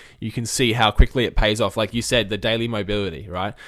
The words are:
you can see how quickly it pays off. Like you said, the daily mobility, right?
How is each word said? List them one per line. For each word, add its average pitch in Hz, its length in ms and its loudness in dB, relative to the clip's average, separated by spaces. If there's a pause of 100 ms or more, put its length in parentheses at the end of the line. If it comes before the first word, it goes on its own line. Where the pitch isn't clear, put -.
(200)
you 113 100 -6
can 120 140 -6
see 117 300 0
how 113 160 4
quickly - 340 4
it - 100 -4
pays 110 280 2
off. 101 160 -2
Like 110 160 -2
you 117 80 -2
said, 113 260 0
the 107 80 -4
daily 113 320 -2
mobility, 101 580 -4
right? 92 280 -6 (120)